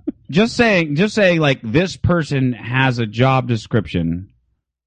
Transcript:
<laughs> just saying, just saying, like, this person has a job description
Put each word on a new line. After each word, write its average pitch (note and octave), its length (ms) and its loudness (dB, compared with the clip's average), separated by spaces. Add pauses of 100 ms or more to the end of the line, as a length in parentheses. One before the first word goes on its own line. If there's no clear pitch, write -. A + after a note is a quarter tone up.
<laughs> - 200 -12
just G3+ 260 0
saying, F3+ 400 2
just G#3 200 0
saying, F3+ 240 4
like, C#3+ 240 2
this D3 340 0
person C#3+ 560 0
has B2 460 -2
a A2+ 80 -2
job B2+ 400 0
description F#2 840 -4 (560)